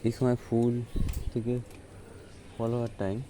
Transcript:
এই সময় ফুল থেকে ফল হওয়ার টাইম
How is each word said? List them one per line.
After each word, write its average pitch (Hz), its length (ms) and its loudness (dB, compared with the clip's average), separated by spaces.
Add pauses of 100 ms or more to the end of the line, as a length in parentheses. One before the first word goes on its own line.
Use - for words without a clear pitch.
এই 117 100 4
সময় 123 200 6 (100)
ফুল 120 260 4 (600)
থেকে 120 220 0 (960)
ফল 113 240 -2
হওয়ার 117 240 0
টাইম 101 180 0 (100)